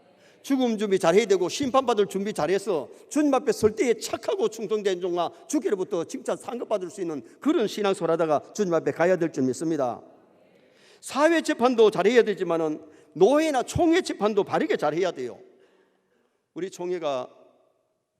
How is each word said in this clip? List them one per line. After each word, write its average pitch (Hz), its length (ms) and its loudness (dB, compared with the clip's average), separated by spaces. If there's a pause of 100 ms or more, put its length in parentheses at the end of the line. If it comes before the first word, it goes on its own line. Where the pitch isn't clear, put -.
(420)
죽음 254 340 0
준비 196 220 0
잘해야 190 280 4
되고 185 220 2
심판받을 240 580 0
준비 196 260 -4
잘해서 170 560 -2 (200)
주님 294 240 2
앞에 254 200 2
설 214 220 2
때에 240 200 2
착하고 - 540 -4
충성된 202 520 -4
종아 175 300 -2 (160)
주께로부터 196 580 -4
칭찬 226 320 -8
상급받을 214 540 -6
수 196 100 -12
있는 160 220 -6 (180)
그런 269 280 0
신앙생활 196 420 -2
하다가 160 440 0
주님 185 200 0
앞에 151 180 0
가야 180 240 2
될 165 160 -2
줄 135 120 -2
믿습니다. 131 580 -2 (1000)
사회 311 420 2
재판도 233 480 4
잘해야 214 320 4
되지만은 165 580 -2 (340)
노예나 262 480 4
총회 339 400 2
재판도 202 420 -2
바르게 143 320 -2
잘해야 160 360 -2
돼요. 117 260 -10 (1160)
우리 180 160 -8
총회가 165 580 -6 (920)